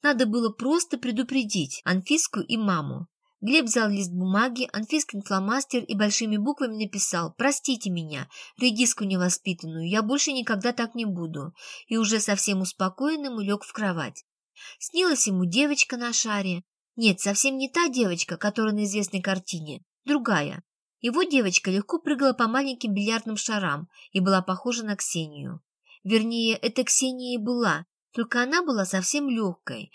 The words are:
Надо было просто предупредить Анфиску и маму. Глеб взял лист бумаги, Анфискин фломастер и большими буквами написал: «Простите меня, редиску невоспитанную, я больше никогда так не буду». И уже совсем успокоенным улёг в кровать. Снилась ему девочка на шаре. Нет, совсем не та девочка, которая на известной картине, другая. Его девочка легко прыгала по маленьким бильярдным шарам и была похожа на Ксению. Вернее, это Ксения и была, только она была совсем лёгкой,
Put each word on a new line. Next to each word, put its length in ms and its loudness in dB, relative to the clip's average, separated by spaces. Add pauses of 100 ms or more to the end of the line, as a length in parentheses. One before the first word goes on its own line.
Надо 240 4
было 240 2
просто 480 0
предупредить 840 -2
Анфиску 560 0
и 180 -2
маму. 500 -2 (320)
Глеб 260 4
взял 240 2
лист 200 -2
бумаги, 640 0
Анфискин 500 -4
фломастер 640 -2
и 100 -4
большими 420 2
буквами 480 -2
написал: 520 -2
«Простите 540 0
меня, 380 -4 (300)
редиску 460 2
невоспитанную, 840 -2
я 140 2
больше 300 0
никогда 400 -2
так 220 -4
не 100 -4
буду». 480 -4 (340)
И 100 -2
уже 240 2
совсем 400 0
успокоенным 760 -2
улёг 300 -2
в 80 -16
кровать. 520 -4 (540)
Снилась 480 2
ему 180 2
девочка 520 2
на 160 -4
шаре. 500 0 (340)
Нет, 240 4
совсем 380 0
не 100 -2
та 200 2
девочка, 480 0
которая 380 0
на 100 0
известной 360 -2
картине, 600 -4 (240)
другая. 560 0 (380)
Его 220 2
девочка 480 2
легко 280 0
прыгала 340 2
по 160 2
маленьким 460 -2
бильярдным 420 -2
шарам 520 -2 (240)
и 80 -12
была 200 4
похожа 460 -4
на 100 -2
Ксению. 640 -6 (440)
Вернее, 520 2
это 280 0
Ксения 500 0
и 40 -2
была, 480 0 (260)
только 300 0
она 200 2
была 220 0
совсем 440 0
лёгкой, 680 -4